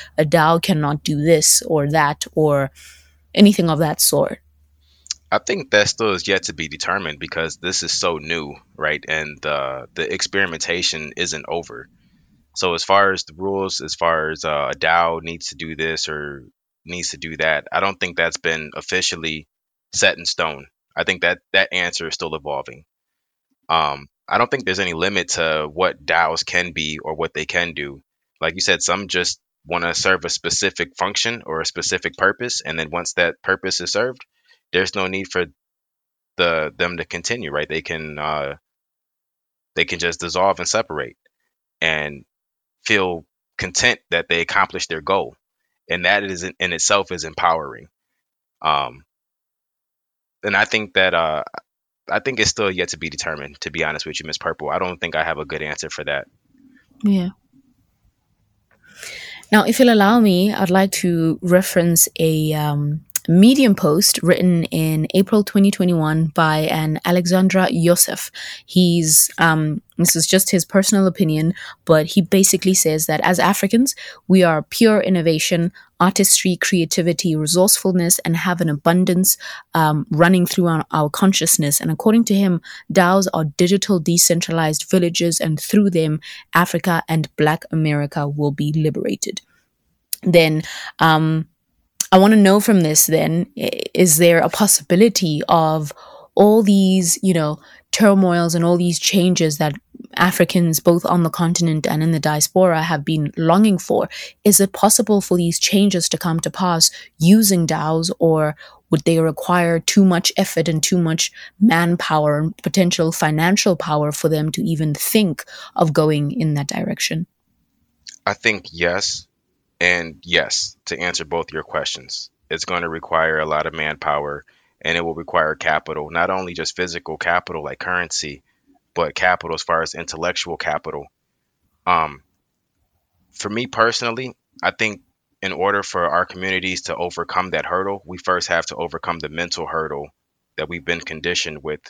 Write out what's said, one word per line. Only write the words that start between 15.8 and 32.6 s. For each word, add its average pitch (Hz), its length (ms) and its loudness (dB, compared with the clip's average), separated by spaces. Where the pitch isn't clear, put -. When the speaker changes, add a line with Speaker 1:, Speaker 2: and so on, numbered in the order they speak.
Speaker 2:
or 73 360 -10
needs 87 240 -10
to 76 80 -12
do 80 200 -12
that, 78 340 -2
I 80 80 -2
don't 98 200 -4
think 90 160 -6
that's 82 220 -2
been 80 380 -6
officially 80 720 -6
set - 280 0
in 85 60 -14
stone. 73 420 -6
I 87 80 -4
think 90 200 -4
that 87 160 -2
that 95 220 0
answer 87 340 -4
is 76 60 -8
still 78 220 -8
evolving. 69 480 -10
Um, 73 400 -2
I 92 100 -2
don't 120 140 0
think 127 140 -6
there's 92 140 -4
any 90 140 -4
limit 87 360 -2
to 78 380 -2
what 76 380 -4
daos 82 400 0
can 87 280 -4
be 76 260 -8
or 78 160 -8
what 80 180 -6
they 78 120 -8
can 87 280 -4
do. 71 300 -12
Like 82 140 -4
you 92 80 -8
said, 90 220 0
some 95 240 -4
just 90 320 -4
wanna 85 300 -4
serve 95 300 0
a 82 40 -6
specific - 680 -4
function 113 520 -4
or 80 120 -6
a 80 60 -6
specific - 520 -6
purpose, 101 460 -2